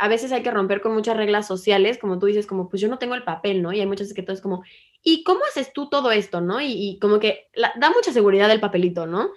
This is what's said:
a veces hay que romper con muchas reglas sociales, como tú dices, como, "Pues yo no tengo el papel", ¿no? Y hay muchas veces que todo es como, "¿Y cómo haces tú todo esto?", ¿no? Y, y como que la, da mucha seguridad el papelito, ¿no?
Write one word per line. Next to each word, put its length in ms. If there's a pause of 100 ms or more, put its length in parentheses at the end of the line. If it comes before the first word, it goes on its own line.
a 80
veces 240
hay 100
que 80
romper 300
con 120
muchas 240
reglas 300
sociales, 520
como 200
tú 80
dices, 220
como, 200
"Pues 140
yo 60
no 100
tengo 160
el 80
papel", 400
¿no? 100
Y 80
hay 60
muchas 220
veces 80
que 80
todo 100
es 80
como, 220 (400)
"¿Y 180
cómo 260
haces 240
tú 160
todo 220
esto?", 300
¿no? 200
Y, 120
y 260
como 220
que 340
la, 240
da 140
mucha 200
seguridad 380
el 100
papelito, 460
¿no? 300